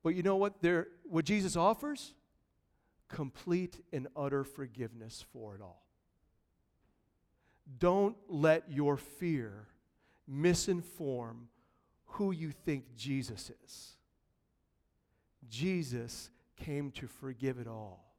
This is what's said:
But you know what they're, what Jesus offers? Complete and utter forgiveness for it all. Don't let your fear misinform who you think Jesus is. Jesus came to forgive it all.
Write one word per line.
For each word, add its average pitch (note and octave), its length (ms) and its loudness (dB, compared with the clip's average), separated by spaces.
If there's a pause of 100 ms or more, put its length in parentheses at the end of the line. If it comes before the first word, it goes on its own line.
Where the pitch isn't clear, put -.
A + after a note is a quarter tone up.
But E3+ 120 4
you F3+ 80 0
know G3 140 4
what G3+ 240 2
they're, E3+ 280 4 (160)
what E3 200 0
Jesus F#3+ 320 2
offers? A3 580 2 (920)
Complete E3+ 760 -2 (100)
and C3+ 220 -4
utter C#3 300 0
forgiveness A#2 880 -10
for G#2+ 220 -12
it G2+ 80 -14
all. F2+ 180 -18 (2000)
Don't G3 380 4 (120)
let D#3+ 420 4
your C#3+ 280 4
fear A2+ 680 -4 (600)
misinform C#3 1160 0 (580)
who G3 260 -2
you D#3+ 200 -2
think C3 440 -4
Jesus A#2 560 -4 (140)
is. - 320 -18 (1500)
Jesus B2 800 -2 (280)
came C#3+ 360 -4
to - 160 -10
forgive C3 500 -4
it A#2 80 -8
all. G#2+ 520 -14